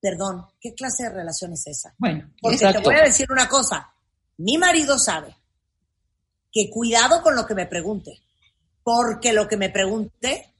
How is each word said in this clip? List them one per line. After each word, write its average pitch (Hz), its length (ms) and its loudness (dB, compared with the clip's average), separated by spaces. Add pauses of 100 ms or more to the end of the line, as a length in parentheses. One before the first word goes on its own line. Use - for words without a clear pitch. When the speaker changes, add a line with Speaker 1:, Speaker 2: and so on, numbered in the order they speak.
Speaker 1:
perdón, 185 440 -6 (160)
¿qué 233 140 -16
clase 254 300 -8
de 226 60 -8
relación 175 420 -10
es 160 140 -10
esa? - 320 -14
Speaker 2:
Bueno, 160 320 -4 (100)
Speaker 1:
Porque 226 160 0
Speaker 3:
exacto. 202 260 4
Speaker 1:
te 208 60 4
voy 269 100 4
a 311 60 10
decir 269 260 4
una 262 180 2
cosa. 262 440 -2 (460)
Mi 208 200 -2
marido 320 400 2
sabe - 380 -4 (1160)
que 208 180 -2
cuidado 233 520 2
con 311 140 6
lo 226 100 -2
que 214 80 -6
me 185 120 -4
pregunte, 175 540 -8 (640)
porque 233 500 0
lo 214 160 2
que 214 80 -2
me 190 140 -2
pregunte 220 880 -4